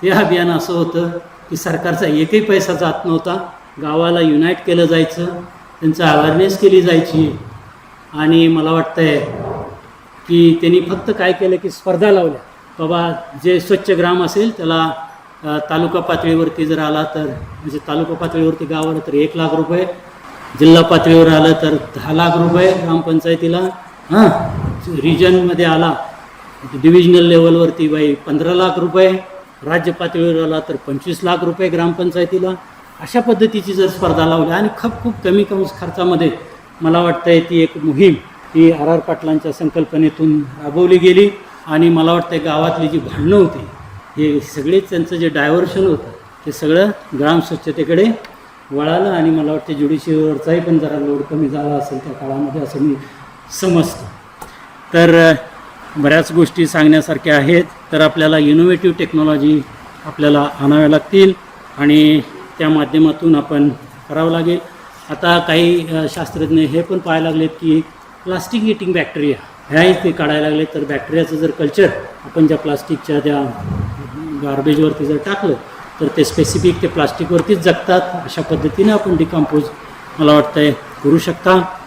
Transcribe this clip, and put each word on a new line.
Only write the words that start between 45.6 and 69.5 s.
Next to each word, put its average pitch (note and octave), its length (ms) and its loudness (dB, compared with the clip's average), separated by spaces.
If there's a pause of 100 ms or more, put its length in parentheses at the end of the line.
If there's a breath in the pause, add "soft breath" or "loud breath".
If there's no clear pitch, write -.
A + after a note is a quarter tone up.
होतं, D#3+ 240 -2 (360)
ते D3+ 60 -8
सगळं E3 380 0 (280)
ग्राम D#3 220 0
स्वच्छतेकडे E3 640 -2 (680)
वळालं D#3+ 400 -2
आणि E3 200 0
मला D#3 220 0
वाटतं D#3 200 -6
ज्युडिशियलवरचाही D#3 880 -2
पण E3 180 0
जरा D3 200 -4
लोड C#3+ 240 -4
कमी D3+ 260 -4
झाला D3 260 -4
असेल C#3+ 240 -6
त्या C3+ 140 -14
काळामध्ये, C#3 480 -8
असं C#3 200 -8
मी C#3+ 140 0 (640 loud breath)
समजतो. E3+ 440 -2 (920 loud breath)
तर, E3 380 6
अ, - 20 4 (600)
बऱ्याच D3+ 360 2
गोष्टी E3 340 0
सांगण्यासारख्या D3+ 680 2
आहेत, E3 280 4 (280)
तर D#3 80 0
आपल्याला D#3 380 2
इनोव्हेटिव्ह E3+ 600 4
टेक्नॉलॉजी D3+ 600 0 (440)
आपल्याला D3 440 0 (120)
आणाव्या D3 280 4
लागतील F#3+ 440 4 (460)
आणि D3+ 420 4 (380)
त्या D#3+ 100 -2
माध्यमातून D#3 680 2
आपण D3 340 0 (400)
करावं D#3+ 220 -2
लागेल. E3 280 -2 (520)
आता E3+ 280 0
काही, E3+ 500 0
अ, D#3+ 220 -4
शास्त्रज्ञ D#3+ 500 -2
हे D#3 220 0
पण F#3 160 -4
पाहायला E3 320 -2
लागलेत D#3+ 180 -2
की D#3+ 320 -2 (440)
प्लास्टिक F#3 380 -6
इटिंग G#3 300 -2
बॅक्टेरिया D3 440 -2 (320)